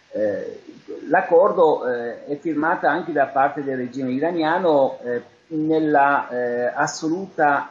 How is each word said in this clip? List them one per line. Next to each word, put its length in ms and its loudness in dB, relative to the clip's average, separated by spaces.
eh, 520 -4
l'accordo, 800 4
eh, 380 -6
è 140 -6
firmata 520 0
anche 220 -2
da 140 2
parte 360 0
del 140 -4
regime 340 -6
iraniano, 920 2
eh, 180 -4
nella, 800 2
eh, 440 -2
assoluta 960 -2